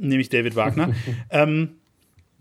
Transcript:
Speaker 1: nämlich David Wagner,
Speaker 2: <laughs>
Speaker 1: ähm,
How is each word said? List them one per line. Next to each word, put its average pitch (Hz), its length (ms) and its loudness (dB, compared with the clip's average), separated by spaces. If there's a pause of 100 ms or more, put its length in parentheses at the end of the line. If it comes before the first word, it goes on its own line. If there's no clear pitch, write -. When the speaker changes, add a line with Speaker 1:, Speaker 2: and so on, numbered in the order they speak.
Speaker 1:
nämlich 135 300 0
David 117 260 0
Wagner, 113 340 2 (200)
Speaker 2:
<laughs> - 200 -8
Speaker 1:
ähm, 156 460 0 (640)